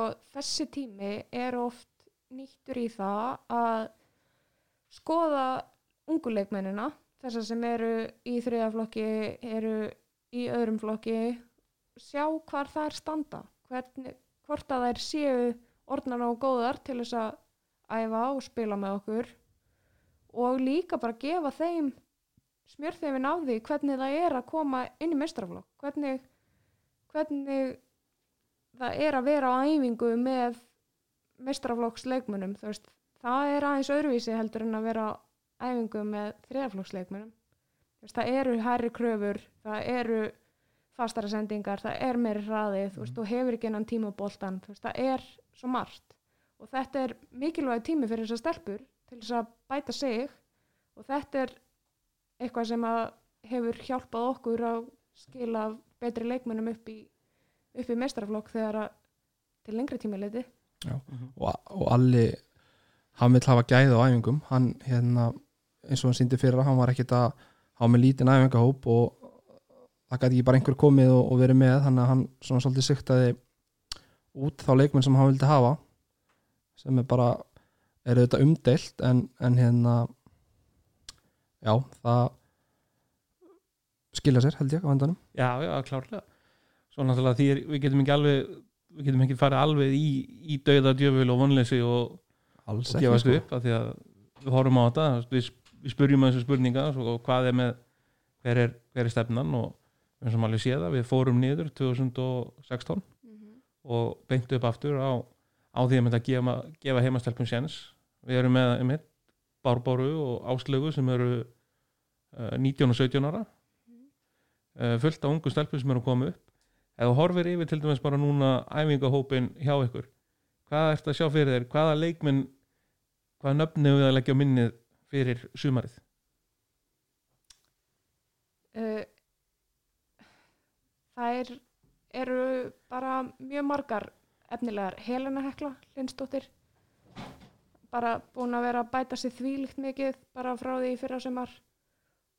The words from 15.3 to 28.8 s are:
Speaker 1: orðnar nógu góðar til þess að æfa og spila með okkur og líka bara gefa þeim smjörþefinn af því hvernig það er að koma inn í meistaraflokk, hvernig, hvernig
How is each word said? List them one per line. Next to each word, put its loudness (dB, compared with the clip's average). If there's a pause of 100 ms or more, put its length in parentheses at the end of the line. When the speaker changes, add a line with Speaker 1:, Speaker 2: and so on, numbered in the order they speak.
Speaker 1:
orðnar -6
nógu -4
góðar -2
til -10
þess -8
að -6 (520)
æfa -4
og -6
spila -6
með -4
okkur -8 (1040)
og 0
líka -2
bara -6
gefa -4
þeim -4 (720)
smjörþefinn -6
af -2
því -2
hvernig -4
það -4
er 0
að -6
koma -4 (100)
inn -4
í 0
meistaraflokk, -10
hvernig, -6 (960)
hvernig -4 (1040)